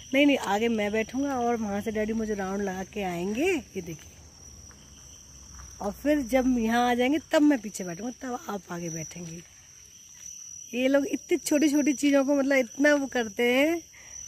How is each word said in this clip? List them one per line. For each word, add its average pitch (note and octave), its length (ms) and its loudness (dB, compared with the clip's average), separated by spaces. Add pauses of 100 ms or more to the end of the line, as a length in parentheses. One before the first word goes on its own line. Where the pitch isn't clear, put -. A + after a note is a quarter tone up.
(140)
"नहीं, C#4+ 120 6
नहीं, C#4 120 4
आगे G#3 300 0
मैं G#3 240 0
बैठूंगा B3+ 480 -2
और A#3+ 160 0
वहाँ G3+ 260 -4
से A3 100 -6
डैडी G#3+ 220 -2
मुझे A3 200 -2
round G3 280 -4
लगा F#3+ 220 -4
के G3+ 200 -8
आएंगे, F#3+ 420 -2
ये C#4+ 360 -4
देखिए, E3 300 -14 (1700)
और G3+ 100 -2
फिर D4 300 0
जब B3+ 360 2
यहाँ A#3+ 340 2
आ - 20 2
जाएंगे B3+ 240 2 (140)
तब D#4+ 100 4
मैं D4 180 6
पीछे G3+ 240 -10
बैठूंगा, F#3 280 -8
तब A#3+ 280 -8 (100)
आप G3+ 120 -6 (100)
आगे E3+ 180 -8
बैठेंगे।" E3 720 -12 (1120)
ये B3+ 140 0
लोग C#4 200 4
इतनी - 300 -2
छोटी D4 320 2
छोटी C#4+ 240 2
चीज़ों C#4 320 4
को, C#4+ 100 2
मतलब, C#4 220 2
इतना C#4 380 2
वो C#4 120 0
करते A#3+ 460 0
हैं। D#4+ 280 2 (460)